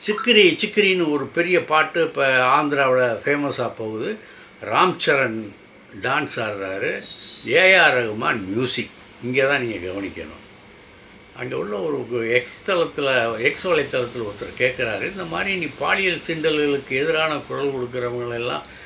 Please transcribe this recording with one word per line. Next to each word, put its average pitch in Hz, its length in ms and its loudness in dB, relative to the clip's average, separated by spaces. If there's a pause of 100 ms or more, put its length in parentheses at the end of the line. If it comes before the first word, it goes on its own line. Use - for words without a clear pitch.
சிக்கிரி 208 500 6
சிக்கிரின்னு 185 540 2
ஒரு 143 160 0
பெரிய 170 380 2
பாட்டு 156 380 2
இப்போ 139 360 2
ஆந்திராவுல 127 840 4
ஃபேமஸாக 139 540 -2
போகுது. 113 400 -4 (460)
ராம் 147 320 2 (100)
சரண் 113 420 0 (540)
டான்ஸ் 135 340 -2
ஆடுறாரு, 107 640 -4 (460)
ஏ 185 260 6
ஆர் 135 340 6
ரகுமான் 110 380 -2
மியூசிக். 120 440 -2 (320)
இங்கே 127 200 0
தான் 135 240 2
நீங்க 92 220 -6
கவனிக்கணும். 87 520 -8 (960)
அங்க 131 220 -6
உள்ள 202 180 -4
ஒரு 123 540 -2
எக்ஸ் 123 360 -2
தளத்துல, 135 720 0
எக்ஸ் 135 300 0
வலைத்தளத்துல 135 520 0
ஒருத்தர் 101 380 -8
கேட்குறாரு, 120 440 0
"இந்த 180 220 -6
மாதிரி 185 320 -2
நீ 170 100 -4 (120)
பாலியல் 180 480 0
சீண்டல்களுக்கு 151 600 0
எதிரான 156 480 0
குரல் 135 360 -4
கொடுக்குறவங்களெல்லாம் 123 880 -4 (260)